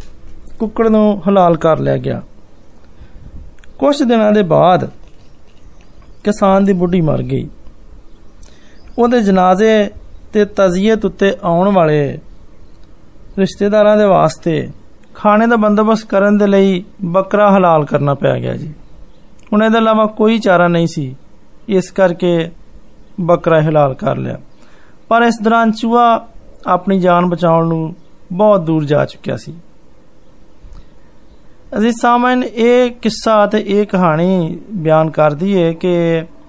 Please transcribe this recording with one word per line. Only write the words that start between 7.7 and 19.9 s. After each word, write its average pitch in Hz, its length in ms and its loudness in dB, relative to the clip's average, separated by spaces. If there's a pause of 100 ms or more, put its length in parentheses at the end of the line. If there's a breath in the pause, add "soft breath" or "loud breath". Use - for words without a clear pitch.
ਉਹਦੇ 240 220 2
ਜਨਾਜ਼ੇ 202 720 2 (420)
ਤੇ 208 120 2
ਤਜ਼ੀਅਤ 202 600 0
ਉੱਤੇ 196 280 -2 (100)
ਆਉਣ 175 260 0
ਵਾਲੇ 151 500 0 (1200)
ਰਿਸ਼ਤੇਦਾਰਾਂ 208 580 2
ਦੇ 208 80 4
ਵਾਸਤੇ 156 640 0 (460)
ਖਾਣੇ 214 320 2
ਦਾ 233 100 2
ਬੰਦੋਬਸਤ 214 500 0
ਕਰਨ 202 320 2
ਦੇ 208 80 2
ਲਈ 196 380 2 (200)
ਬੱਕਰਾ 196 520 2
ਹਲਾਲ 165 280 4
ਕਰਨਾ 143 300 -2
ਪੈ 135 260 -2
ਗਿਆ 120 160 -6
ਜੀ। 147 180 -12 (760)
ਹੁਣ 214 100 2
ਇਹਦੇ 220 160 2
ਇਲਾਵਾ 220 280 2